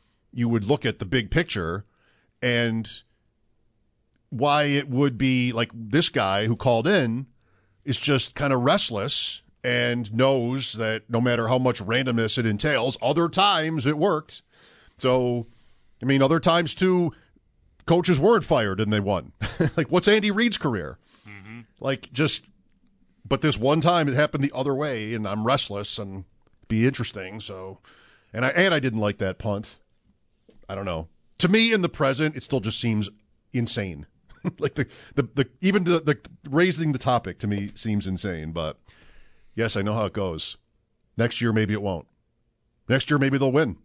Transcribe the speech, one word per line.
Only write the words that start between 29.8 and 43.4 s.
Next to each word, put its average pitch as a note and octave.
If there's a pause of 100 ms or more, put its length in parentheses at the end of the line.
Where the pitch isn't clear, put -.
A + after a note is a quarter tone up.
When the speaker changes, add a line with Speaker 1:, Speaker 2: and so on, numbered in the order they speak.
Speaker 1:
I F#2+
don't G2
know. D#2+ (300)
To E3+
me, A3+
in G#3
the E3+
present, D3+
it -
still C3
just G#2
seems G#2+ (420)
insane. G2+
<laughs> - (420)
Like, D3
the, C#3+ (260)
the, A#2+ (120)
the, C#3 (120)
even F#3+
the, E3+
the D3 (320)
raising D#3
the B2+
topic A#2
to -
me G2+
seems G#2
insane. F2
But D#2+ (800)
yes, A2+
I G2
know G#2
how A2
it F2
goes. F2+ (600)
Next A#2
year, A#2
maybe G#2+
it G#2
won't. F#2 (800)
Next C3+
year, D3
maybe C3+
they'll C3